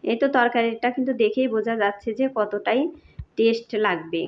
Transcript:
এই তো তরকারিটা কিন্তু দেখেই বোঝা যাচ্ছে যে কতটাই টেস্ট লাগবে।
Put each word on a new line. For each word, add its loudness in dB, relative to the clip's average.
এই 0
তো 2
তরকারিটা 2
কিন্তু -2
দেখেই 2
বোঝা 0
যাচ্ছে -2
যে 2
কতটাই 0
টেস্ট 2
লাগবে। -2